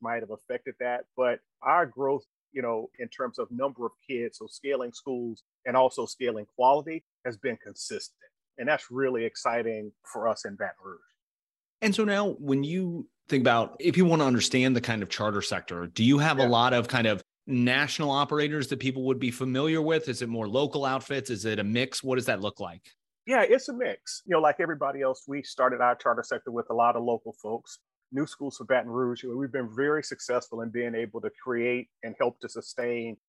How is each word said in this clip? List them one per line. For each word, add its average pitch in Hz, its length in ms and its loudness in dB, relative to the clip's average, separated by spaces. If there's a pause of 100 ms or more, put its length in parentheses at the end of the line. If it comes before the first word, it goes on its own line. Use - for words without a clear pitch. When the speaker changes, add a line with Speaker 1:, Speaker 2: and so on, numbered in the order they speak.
Speaker 1:
might 117 180 -4
have 107 100 -12
affected 123 500 -10
that. 123 240 -4 (120)
But 123 220 2 (240)
our 160 240 4
growth, 135 380 -2 (280)
you 135 100 -6
know, 117 260 -2 (100)
in 120 100 -10
terms 127 300 -8
of 117 120 -6
number 120 340 -4
of 113 80 -4 (160)
kids, 120 300 -6
so 110 100 -14
scaling 127 440 -4
schools 120 500 -8 (240)
and 123 100 0
also 127 300 4
scaling 110 400 -4 (100)
quality, 147 480 4 (200)
has 120 120 -6
been 117 200 -4
consistent. - 600 -12 (420)
And 127 100 -4
that's 151 220 -2
really 123 340 -2
exciting 113 680 -4 (120)
for 113 240 -6
us 107 160 -2
in 101 100 -10
Baton 98 200 -8 (100)
Rouge. 92 160 -16 (800)
Speaker 2:
And 214 120 2
so 220 100 2
now 202 340 2
when 139 260 0
you 170 440 -4 (200)
think 135 140 4
about, 117 360 4
if 165 180 2
you 185 80 8
want 165 180 6
to 143 40 4
understand 127 480 4
the 120 60 2
kind 110 220 -2
of 92 60 -6
charter 104 340 -2
sector, 87 460 -6
do 110 160 2
you 139 140 8
have 147 200 4
a 135 40 4
Speaker 1:
Yeah. 127 60 4
Speaker 2:
lot 120 240 6
of 120 160 2
kind 117 180 2
of 104 160 2 (240)
national 131 640 2
operators 147 580 0
that - 100 -4
people 131 260 -2
would 131 140 2
be 123 120 -2
familiar 135 520 0
with? 160 260 0
Is 120 140 -4
it 120 60 -4
more 113 200 -4
local 139 360 0
outfits? 131 460 -2
Is 104 140 -4
it 107 140 0
a 104 60 -2
mix? 120 380 -2
What 131 140 0
does 120 100 0
that 107 140 0
look 101 200 -6
like? 85 220 -10 (440)
Speaker 1:
Yeah, 240 160 4
it's 233 260 4
a 285 40 -10
mix. - 540 -8
You 185 60 -2
know, 160 80 6
like 151 200 4
everybody 139 420 -2
else, 131 240 -2
we 139 160 -6
started 127 380 0
our 123 160 4
charter 117 260 0
sector 123 280 -6
with 117 200 -6
a 113 40 0
lot 117 220 4
of 117 60 -2
local 117 300 -2 (100)
folks. 110 360 -8 (360)
New 143 140 -2
Schools - 280 -10
for 127 80 -14
Baton 120 280 2
Rouge, 123 320 -2
we've 127 260 -6
been 120 240 -6
very 147 300 0
successful 123 560 -4
in 113 100 -6
being 120 240 -4
able 113 260 -4
to 107 100 -4 (120)
create 123 460 -2 (160)
and 113 120 -10
help 120 240 0
to 120 80 -12
sustain 117 680 -6 (120)